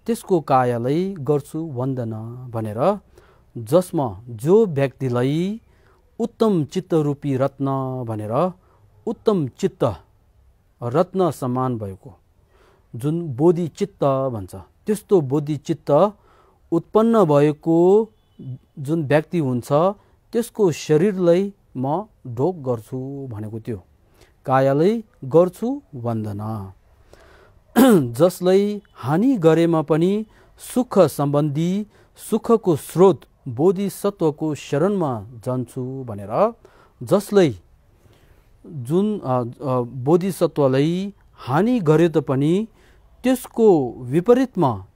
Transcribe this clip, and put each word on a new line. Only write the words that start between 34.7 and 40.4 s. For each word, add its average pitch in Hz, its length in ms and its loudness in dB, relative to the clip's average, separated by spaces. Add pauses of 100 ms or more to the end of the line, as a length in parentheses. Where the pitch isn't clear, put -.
जान्छु 127 640 -6
भनेर, 113 480 -4 (480)
जसलाई 170 560 2 (1080)
जुन, 180 540 -2
अ, - 40 -18
अ, 127 560 -2
बोधिसत्वलाई 151 1300 0 (200)